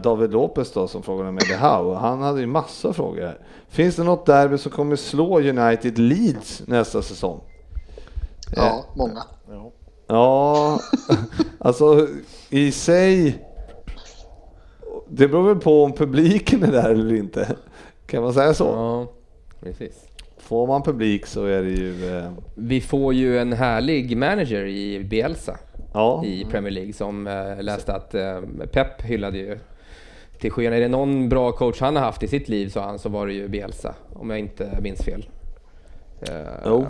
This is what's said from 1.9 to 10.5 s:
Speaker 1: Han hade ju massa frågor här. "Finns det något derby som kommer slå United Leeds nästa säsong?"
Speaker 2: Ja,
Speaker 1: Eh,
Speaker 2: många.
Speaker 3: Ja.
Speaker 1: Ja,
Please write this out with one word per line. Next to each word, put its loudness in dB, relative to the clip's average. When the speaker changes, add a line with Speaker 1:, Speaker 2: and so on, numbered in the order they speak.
Speaker 1:
Han -2
hade 0
ju -2
massa -2
frågor -4
här. -8
"Finns 2
det -2
något 2
derby 6
som -6
kommer -2
slå 2
United 2
Leeds 2
nästa 2
säsong?" -6
Speaker 2:
Ja, 4
Speaker 1:
Eh, -4
Speaker 2:
många. -4
Speaker 3:
Ja. -16
Speaker 1:
Ja, 4